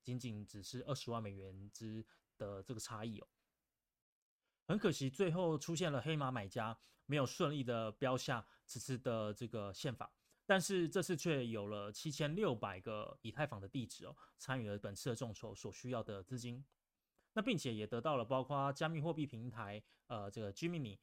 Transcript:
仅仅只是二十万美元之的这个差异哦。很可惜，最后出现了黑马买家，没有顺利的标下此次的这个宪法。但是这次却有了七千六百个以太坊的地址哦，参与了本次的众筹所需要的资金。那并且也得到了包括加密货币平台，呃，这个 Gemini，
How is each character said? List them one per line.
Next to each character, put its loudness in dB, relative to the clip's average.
仅 -2
仅 -4
只 -10
是 -6
二 0
十 -4
万 0
美 -4
元 -10
之 -6
的 -6
这 -6
个 -4
差 -6
异 -4
哦。 -12
很 4
可 6
惜， 0
最 2
后 4
出 -2
现 2
了 2
黑 0
马 2
买 -2
家， -2
没 2
有 6
顺 2
利 0
的 2
标 2
下 0
此 -8
次 -2
的 2
这 -4
个 -2
宪 -2
法。 -8
但 8
是 4
这 4
次 2
却 2
有 0
了 -2
七 -4
千 0
六 4
百 -2
个 -4
以 -4
太 2
坊 -6
的 -8
地 -2
址 -12
哦， -10
参 -2
与 -2
了 -2
本 -4
次 -4
的 2
众 -4
筹 -8
所 -8
需 -8
要 0
的 -6
资 -6
金。 -6
那 2
并 4
且 0
也 -2
得 0
到 4
了 4
包 4
括 2
加 2
密 0
货 2
币 2
平 -6
台， -6
呃， -2
这 -8
个 -2
Gemini， -2